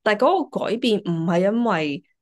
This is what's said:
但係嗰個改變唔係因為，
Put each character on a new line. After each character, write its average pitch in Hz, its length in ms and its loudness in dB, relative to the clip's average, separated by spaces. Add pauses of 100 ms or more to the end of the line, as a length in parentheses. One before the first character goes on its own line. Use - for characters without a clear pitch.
但 214 140 2
係 208 40 -4
嗰 311 300 2
個 - 160 -6
改 226 120 -2
變 233 220 0
唔 170 260 -4
係 175 160 2
因 226 240 0
為， 156 380 -2 (180)